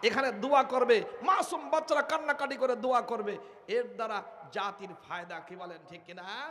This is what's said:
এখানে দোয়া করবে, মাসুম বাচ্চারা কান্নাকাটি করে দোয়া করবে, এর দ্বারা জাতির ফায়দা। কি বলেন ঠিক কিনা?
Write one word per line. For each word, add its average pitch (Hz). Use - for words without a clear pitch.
এখানে 247
দোয়া 269
করবে, 247
মাসুম 359
বাচ্চারা 311
কান্নাকাটি 294
করে 247
দোয়া 247
করবে, 214
এর 233
দ্বারা 214
জাতির 277
ফায়দা। 175
কি 180
বলেন 175
ঠিক 165
কিনা? 180